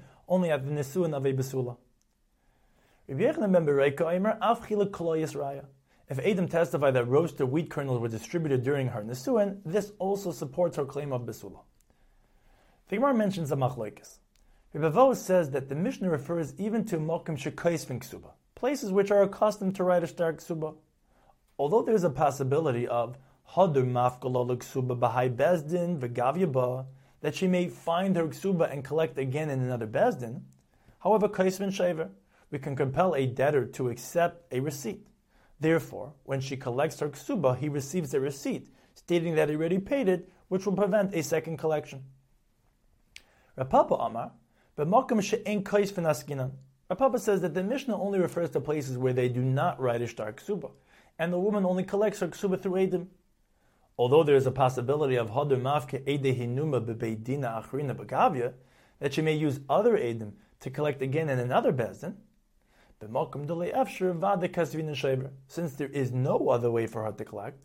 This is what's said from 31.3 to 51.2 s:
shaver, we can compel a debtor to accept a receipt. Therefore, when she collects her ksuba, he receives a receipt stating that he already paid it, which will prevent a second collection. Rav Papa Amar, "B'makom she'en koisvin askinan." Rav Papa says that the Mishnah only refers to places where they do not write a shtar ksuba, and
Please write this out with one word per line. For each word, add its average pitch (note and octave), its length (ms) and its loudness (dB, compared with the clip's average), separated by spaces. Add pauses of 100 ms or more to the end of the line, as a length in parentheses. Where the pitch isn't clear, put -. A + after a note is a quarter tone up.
shaver, F3 380 -2 (380)
we C#3+ 100 -6
can C3 180 -6
compel D3+ 360 2
a C3+ 120 2
debtor C#3 400 2
to B2+ 240 -4
accept - 640 -2
a B2+ 80 0
receipt. - 440 -6 (540)
Therefore, C#3+ 540 0 (100)
when C3+ 160 -4
she C3+ 160 -6
collects C3 440 -2
her D3+ 100 -2
ksuba, C#3 480 0
he D3+ 100 -4
receives C#3+ 460 -4
a C#3+ 60 0
receipt C#3+ 520 -4 (220)
stating E3+ 400 -2
that D#3 160 4
he D3+ 60 -2
already E3+ 240 0
paid C4 280 0
it, - 240 0 (180)
which F#3+ 180 -2
will F#3+ 80 0
prevent G3 400 2
a D#3+ 80 0
second D#3+ 340 -2
collection. D3+ 480 -4 (1500)
Rav C3 120 -4
Papa - 280 4
Amar, A#2 380 -4 (440)
"B'makom G#3+ 420 4
she'en G3+ 440 -2
koisvin G3+ 420 0
askinan." C#3+ 460 -2 (400)
Rav F3+ 80 -2
Papa C4 180 2
says G3 240 2
that E3 140 -2
the F#3 80 0
Mishnah G#3+ 360 -4
only G3 200 0
refers E3+ 320 0
to D3 100 0
places C3+ 380 -4
where B2+ 140 2
they B2+ 160 2
do B2 120 0
not C3+ 380 2
write A#2+ 240 0
a - 20 -2
shtar G#2+ 260 -8
ksuba, - 380 -6 (480)
and F3 160 -2